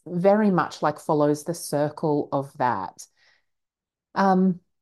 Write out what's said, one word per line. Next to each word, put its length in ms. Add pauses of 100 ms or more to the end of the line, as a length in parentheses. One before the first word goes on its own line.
very 440
much, 300
like, 180
follows 460
the 80
circle 800
of 240
that. 500 (1080)
Um, 460 (220)